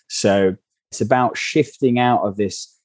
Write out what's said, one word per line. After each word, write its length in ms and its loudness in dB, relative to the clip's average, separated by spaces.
so 480 0
it's 100 -8
about 380 0
shifting 640 0
out 220 2
of 140 -4
this, 480 -6